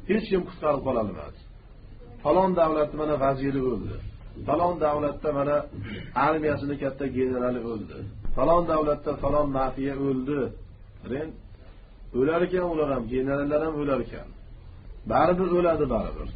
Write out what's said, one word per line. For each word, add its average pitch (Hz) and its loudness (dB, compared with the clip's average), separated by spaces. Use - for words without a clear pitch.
Hech 214 2
kim 180 2
qutqarib 143 -2
qola 120 0
olmadi. 80 -6
Falon 180 4
davlatda, 156 2
mana, 151 0
vaziri 135 0
o'ldi. 107 -2
Falon 170 2
davlatda, 147 0
mana, 143 2
armiyasini 143 2
katta 139 -4
generali 123 0
o'ldi. 113 -8
Falon 165 6
davlatda 151 2
falon 143 2
mafiya 135 -2
o'ldi. 135 0
Qarang, 147 -6
o'lar 151 4
ekan 175 0
ular 156 2
ham, 123 0
generallar 139 0
ham 160 -2
o'lar 143 2
ekan. - -8
Baribir 170 4
o'ladi, 170 4
baribir. 82 -2